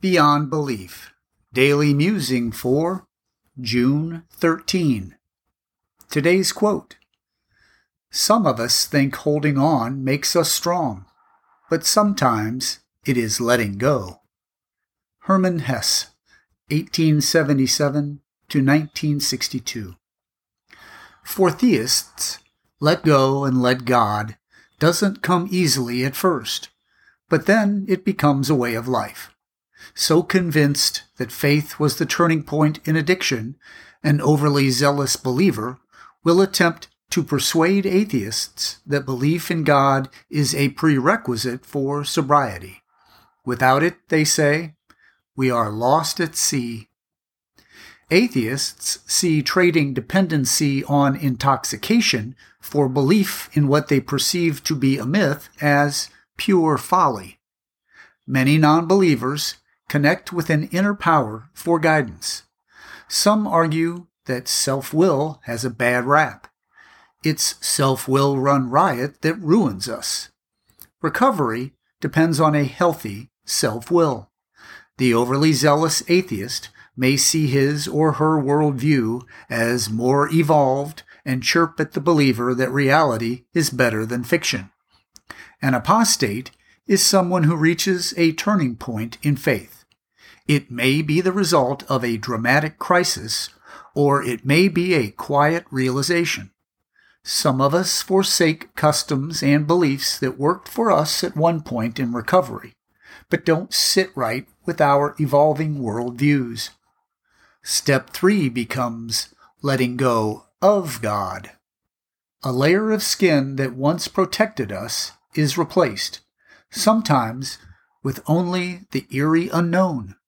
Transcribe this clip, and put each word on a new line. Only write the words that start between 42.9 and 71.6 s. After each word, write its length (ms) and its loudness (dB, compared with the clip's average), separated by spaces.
Without 380 2
it, 140 0
they 120 2
say, 520 0
we 160 0
are 220 0
lost 480 0
at 160 -4
sea. 520 -4
Atheists 960 -2
see 360 0
trading 520 2
dependency 880 0
on 320 2
intoxication 1200 -2
for 280 0
belief 640 0
in 120 2
what 220 0
they 100 2
perceive 640 -2
to 120 0
be 220 0
a 80 -8
myth 420 0
as 500 0
pure 400 2
folly. 640 -2
Many 320 2
non-believers 960 2
connect 440 0
with 180 -2
an 180 0
inner 260 0
power 580 -2
for 280 -2
guidance. 640 -2
Some 360 2
argue 600 -2
that 200 -6
self-will 1000 0
has 180 -6
a 60 -2
bad 340 0
rap. 420 0
It's 320 -2
self-will 720 2
run 320 2
riot 520 0
that 180 0
ruins 480 0
us. 420 -8
Recovery 720 -2